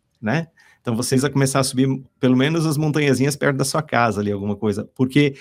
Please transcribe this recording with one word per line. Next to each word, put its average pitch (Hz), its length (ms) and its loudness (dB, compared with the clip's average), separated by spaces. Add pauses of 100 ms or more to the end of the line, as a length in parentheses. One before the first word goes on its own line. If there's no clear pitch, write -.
(200)
né? 139 280 -4 (320)
Então, 120 140 -6
você 127 200 -2
precisa 135 160 0
começar 139 300 0
a 131 40 2
subir 131 240 0 (320)
pelo 127 160 4
menos 156 300 0
as 156 100 0
montanhazinhas 147 600 0
perto 143 200 0
da 131 80 0
sua 156 160 -2
casa 117 400 0
ali, 104 100 -2
alguma 101 240 -4
coisa, 107 300 -2 (100)
porque 139 460 2